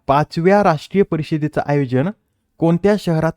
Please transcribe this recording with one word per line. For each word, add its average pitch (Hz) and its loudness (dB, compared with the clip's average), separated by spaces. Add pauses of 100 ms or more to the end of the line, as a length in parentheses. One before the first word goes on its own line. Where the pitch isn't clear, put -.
पाचव्या 170 0
राष्ट्रीय 185 0
परिषदेचं 151 -4
आयोजन 143 0 (480)
कोणत्या 170 2
शहरात 160 -2